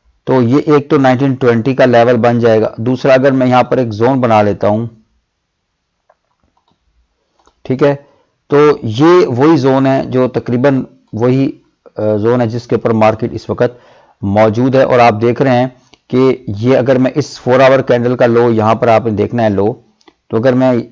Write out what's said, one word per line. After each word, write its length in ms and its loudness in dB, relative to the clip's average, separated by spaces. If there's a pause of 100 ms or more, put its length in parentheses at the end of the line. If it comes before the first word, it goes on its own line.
(280)
तो 140 2
ये 260 0
एक 220 0
तो 80 2
नाइनटीन 380 0
ट्वेंटी 380 0
का 120 2
level 320 2
बन 220 0
जाएगा। 400 0
दूसरा, 340 0
अगर 180 2
मैं 160 0
यहाँ 160 2
पर 160 -2
एक 100 -2
zone 320 -2
बना 200 2
लेता 260 -2
हूँ, 220 -2 (2750)
ठीक 180 -2
है, 100 2 (560)
तो 380 2
ये 380 2
वही 320 2
zone 300 0
है 240 -2
जो 160 0
तकरीबन 580 -2 (300)
वही, 300 0 (520)
अ, 40 -8
zone 400 0
है 60 -2
जिसके 280 -6
ऊपर 180 -2
market 400 0
इस 160 -14
वक्त 300 -4 (420)
मौजूद 540 0
है। 100 2
और 140 0
आप 140 4
देख 280 -2
रहे 140 0
हैं 140 -2 (400)
कि 400 0
ये 260 -2
अगर 220 0
मैं 160 0
इस 260 -6
फोर 220 0
आवर 200 4
कैंडल 340 -2
का 100 0
लो, 260 2
यहाँ 240 0
पर 140 -2
आपने 220 2
देखना 320 -2
है 60 0
लो, 180 0 (640)
तो 80 -4
अगर 180 0
मैं 180 2 (180)